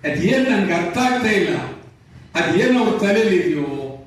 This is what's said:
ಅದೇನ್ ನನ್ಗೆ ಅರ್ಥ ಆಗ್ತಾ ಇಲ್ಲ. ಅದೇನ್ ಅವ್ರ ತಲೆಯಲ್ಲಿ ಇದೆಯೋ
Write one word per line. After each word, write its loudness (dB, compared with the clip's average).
ಅದೇನ್ 0
ನನ್ಗೆ 0
ಅರ್ಥ -4
ಆಗ್ತಾ 0
ಇಲ್ಲ. 0
ಅದೇನ್ 2
ಅವ್ರ 2
ತಲೆಯಲ್ಲಿ 2
ಇದೆಯೋ -2